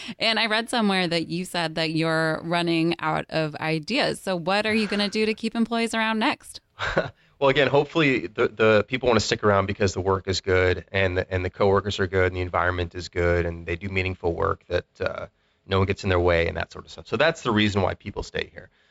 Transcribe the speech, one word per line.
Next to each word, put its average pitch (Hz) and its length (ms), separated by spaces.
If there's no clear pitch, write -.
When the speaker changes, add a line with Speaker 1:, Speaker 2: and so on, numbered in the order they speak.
Speaker 1:
And 220 220
I 226 80
read 226 220
somewhere 196 380
that 165 200
you 175 180
said 165 300
that 160 160
you're 160 520
running 170 560
out 156 300
of 156 280
ideas. 160 600
So 190 160
what 190 300
are 214 80
you 220 140
gonna 202 220
do 214 180
to 220 80
keep 226 200
employees 226 380
around 220 240
next? - 440
<laughs> 139 160
Speaker 2:
Well, 139 80
again, 131 200
hopefully 139 580
the, 113 220
the 110 380
people 123 200
wanna 113 120
stick - 240
around 101 220
because 101 300
the 95 40
work 95 280
is 92 140
good 92 500
and 95 260
the, 92 160
and 92 100
the 92 60
coworkers 101 500
are 98 60
good 92 220
and 90 80
the 92 60
environment 90 520
is 87 160
good 87 380
and 85 180
they 90 100
do 101 140
meaningful 92 460
work 90 320
that, 87 180
uh, - 260
no 95 140
one 98 80
gets 98 160
in 101 60
their 90 100
way 85 280
and 85 80
that 85 160
sort 85 140
of - 60
stuff. - 160
So 117 100
that's 160 240
the 131 80
reason 104 320
why 92 140
people - 260
stay 82 320
here. - 160